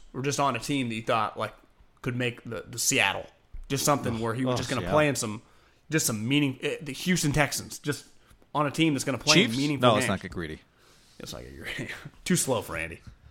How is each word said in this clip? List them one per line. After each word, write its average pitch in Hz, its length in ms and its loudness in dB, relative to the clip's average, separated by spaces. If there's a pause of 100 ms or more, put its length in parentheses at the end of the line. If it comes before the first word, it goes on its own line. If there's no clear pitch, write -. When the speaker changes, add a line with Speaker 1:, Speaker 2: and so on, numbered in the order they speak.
(120)
Speaker 1:
or 131 100 -6
just 139 180 0
on 135 160 2
a - 20 -4
team 135 300 -2
that 113 80 -4
you 110 60 -6
thought, 113 360 0
like, 110 160 -4 (480)
could 120 140 -2
make 123 260 -4
the, 113 260 -8
the 117 120 -8
Seattle. 98 460 2 (440)
Just 135 140 0
something 127 300 2
Speaker 2:
Ugh. 113 60 -4
Speaker 1:
where 113 140 -2
he 131 120 -2
was 127 80 2
Speaker 2:
Ugh, - 40 0
Speaker 1:
just 127 120 -4
gonna 127 100 -2
Speaker 2:
Seattle. 92 160 2
Speaker 1:
play 151 120 6
in 135 60 2
some, 107 280 -4 (480)
just 156 160 0
some 110 200 -2
meaning, 139 360 2
eh, 139 200 -4
the 143 100 -8
Houston 160 400 0
Texans, 131 460 0
just - 260 -6 (500)
on 147 120 0
a 135 40 -2
team 160 240 2
that's 123 100 -2
gonna 127 140 -2
play 156 240 6
in 247 60 4
Speaker 2:
Chiefs? 117 100 -2
Speaker 1:
meaningful 139 300 4
Speaker 2:
No, 113 60 8
let's 107 120 2
Speaker 1:
games. - 40 2
Speaker 2:
not 92 100 0
get 92 100 -12
greedy. 78 300 -8 (600)
Speaker 1:
Let's - 140 -12
not 60 80 -12
get 64 120 -18 (220)
greedy. 107 140 -8 (160)
<laughs> - 180 -18
Too 180 120 2
slow 123 260 0
for 82 140 -8
Andy. 80 240 -8 (300)